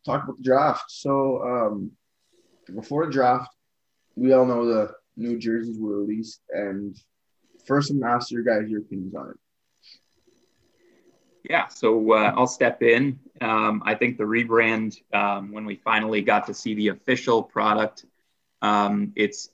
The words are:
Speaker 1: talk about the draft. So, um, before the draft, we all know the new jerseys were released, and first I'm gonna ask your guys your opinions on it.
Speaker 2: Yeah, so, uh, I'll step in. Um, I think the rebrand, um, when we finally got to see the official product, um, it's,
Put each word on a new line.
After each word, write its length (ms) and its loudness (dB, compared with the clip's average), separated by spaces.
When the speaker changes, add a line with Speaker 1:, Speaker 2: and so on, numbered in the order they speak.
Speaker 1:
talk 200 -4
about 140 -12
the 40 -18
draft. 480 2
So, 540 -2
um, 480 -2
before 320 -4
the 60 -6
draft, 420 2
we 160 4
all 120 8
know 220 0
the 260 0
new 220 -4
jerseys 400 -2
were 220 -4
released, 400 -6
and 500 -6
first 280 0
I'm 80 0
gonna 120 0
ask 200 -2
your 100 -4
guys 260 0
your 120 -4
opinions 340 -10
on 160 -14
it. 60 -20
Speaker 2:
Yeah, 200 0
so, 420 0
uh, 260 6
I'll 120 4
step 340 0
in. 380 4
Um, 460 0
I 80 2
think 240 0
the 60 -2
rebrand, 760 0
um, 380 -2
when 120 -12
we 120 -8
finally 440 0
got 280 2
to 60 -10
see 200 -6
the 140 0
official 520 0
product, 640 -2
um, 520 0
it's, 400 -2